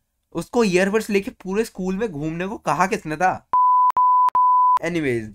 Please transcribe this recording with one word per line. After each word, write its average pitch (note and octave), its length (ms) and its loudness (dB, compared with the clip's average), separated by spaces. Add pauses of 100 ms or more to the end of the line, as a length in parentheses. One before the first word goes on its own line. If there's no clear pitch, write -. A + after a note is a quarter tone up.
(320)
उसको A3+ 320 0
ईयरबड्स G3 460 0
लेके G3+ 200 0
पूरे G3 340 -4
स्कूल F#3 320 -6
में D#3 160 -6
घूमने D#3+ 340 -6
को G#3 120 -10
कहा D#3 280 0
किसने F3 300 -4
था? F3+ 320 -2 (1400)
Anyways, C#3 500 -2